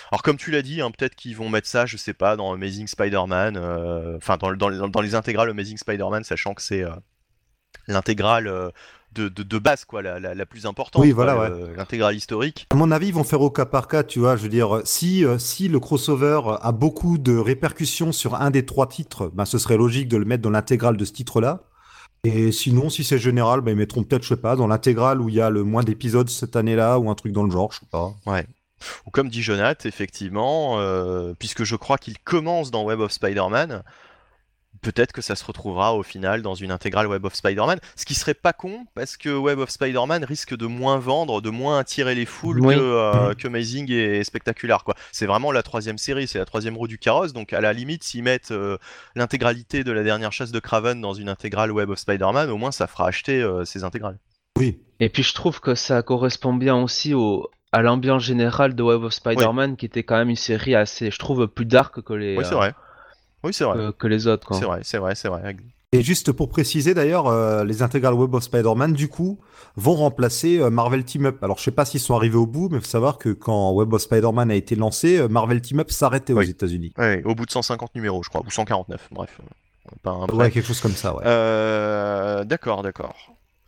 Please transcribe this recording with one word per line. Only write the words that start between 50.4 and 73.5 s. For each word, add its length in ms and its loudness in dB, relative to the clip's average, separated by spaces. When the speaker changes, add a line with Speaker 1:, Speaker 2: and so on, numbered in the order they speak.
Speaker 1:
de 80 -4
Kraven 400 0
dans 140 -6
une 160 -8
intégrale 420 -2
Web 160 0
of 100 -6
Spider-Man, 520 0
au 80 -4
moins 140 -4
ça 140 -2
fera 200 -2
acheter, 340 0
euh, 240 -2
ces 200 -8
intégrales. 340 -8
Speaker 2:
Oui. 240 0
Speaker 3:
Et 80 4
puis 140 0
je 100 2
trouve 280 -2
que 140 0
ça 280 0
correspond 500 0
bien 240 2
aussi 380 0
au, 340 2
à 80 6
l'ambiance 420 4
générale 520 2
de 80 -2
Web 200 4
of 120 -4
Spider-Man, 560 2
Speaker 1:
Oui. 80 -6
Speaker 3:
qui 80 -6
était 160 -4
quand 140 0
même 120 4
une 80 2
série 380 0
assez, 360 0
je 80 -6
trouve, 280 0
plus 180 -4
dark 380 4
que 100 -10
les, 240 -2
Speaker 1:
Oui, 80 0
c'est 80 -4
Speaker 3:
euh, 40 0
Speaker 1:
vrai. 180 2
Oui, 100 -2
c'est 100 -2
vrai. 120 2
Speaker 3:
que, 160 -2
que 140 -4
les 200 2
autres, 220 2
quoi. 100 0
Speaker 1:
C'est 60 -2
vrai, 180 -2
c'est 160 -4
vrai, 160 0
c'est 140 -6
vrai. 280 -6
Speaker 2:
Et 100 6
juste 300 0
pour 160 -2
préciser 440 0
d'ailleurs, 360 2
euh, 340 2
les 200 -2
intégrales 320 2
Web 200 4
of 80 0
Spider-Man, 520 2
du 120 0
coup, 320 -4
vont 180 4
remplacer, 640 2
euh, 100 4
Marvel 360 2
Team 220 0
Up. 180 -2
Alors, 140 -2
je 40 -12
sais 80 0
pas 140 2
s'ils 160 -4
sont 160 2
arrivés 200 4
au 100 6
bout, 220 -2
mais 120 -2
faut 60 -8
savoir 300 0
que 120 -4
quand 420 0